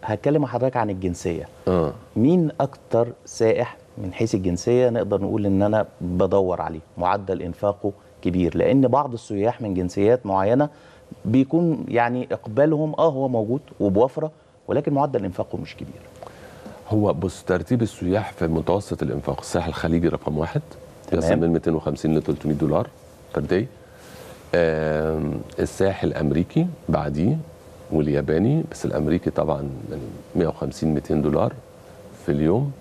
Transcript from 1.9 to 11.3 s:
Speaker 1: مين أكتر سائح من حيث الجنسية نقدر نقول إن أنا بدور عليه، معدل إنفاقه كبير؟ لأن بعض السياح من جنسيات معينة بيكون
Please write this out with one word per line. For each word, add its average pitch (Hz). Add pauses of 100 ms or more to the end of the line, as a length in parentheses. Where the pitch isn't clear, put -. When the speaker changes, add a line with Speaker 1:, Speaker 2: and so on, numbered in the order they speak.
Speaker 1:
مين 156 (100)
أكتر 120 (180)
سائح 113 (200)
من 98
حيث 113
الجنسية 110
نقدر 101
نقول 98
إن 98
أنا 104 (160)
بدور 90
عليه، 80 (180)
معدل 92
إنفاقه 101 (300)
كبير؟ 87
لأن 127
بعض 131
السياح 113
من 104
جنسيات 98
معينة 104 (560)
بيكون 147